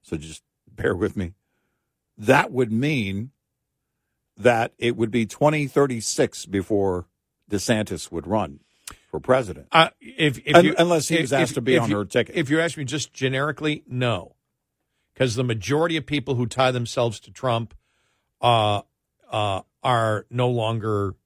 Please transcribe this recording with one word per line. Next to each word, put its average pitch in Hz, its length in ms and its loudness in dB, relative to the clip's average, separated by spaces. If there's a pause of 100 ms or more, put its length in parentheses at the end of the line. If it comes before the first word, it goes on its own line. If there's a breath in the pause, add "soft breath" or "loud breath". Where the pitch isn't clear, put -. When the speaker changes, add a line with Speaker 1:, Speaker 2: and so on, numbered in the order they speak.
Speaker 1:
so - 140 -8
just 80 280 -14 (280)
bear - 240 -2
with 110 220 -4
me. 87 160 -6 (840)
That 131 360 2
would 123 180 0
mean 117 600 -2 (1040)
that 117 400 2
it 120 180 -2
would 110 160 -2
be 113 140 0
twenty 147 420 0
thirty-six 127 800 0
before 95 640 -2 (440)
DeSantis 104 580 -2
would 82 160 -8
run 87 360 -4 (480 loud breath)
for 78 100 -8
president. - 520 -2
Speaker 2:
Uh, 165 180 6 (100)
if, 151 460 -2
if 151 100 2
Speaker 1:
Un-, 175 100 10
Speaker 2:
you, 196 120 2
Speaker 1:
unless 170 320 2
he 165 60 0
Speaker 2:
if, 165 60 2
Speaker 1:
was 139 120 -2
asked 127 180 2
Speaker 2:
if, - 40 -8
Speaker 1:
to 131 60 -2
be 123 140 2
Speaker 2:
if 120 80 4
Speaker 1:
on 110 60 -2
Speaker 2:
you, 101 80 0
Speaker 1:
her 104 80 -2
ticket. - 300 -2
Speaker 2:
if 147 140 -2
you 156 120 2
ask 165 160 -4
me 143 80 -8
just 139 280 -6
generically, 147 760 -4
no. 123 480 -4 (800)
'Cause 127 200 0
the 127 80 0
majority 143 540 0
of 147 80 -6
people 143 300 -4
who 120 100 0
tie 127 260 2
themselves 120 500 -2
to - 100 -20
Trump, 117 420 -4 (680)
uh, 107 400 4 (480)
uh, 104 320 -2 (220)
are 113 460 0
no 123 200 0
longer 110 680 -2 (100)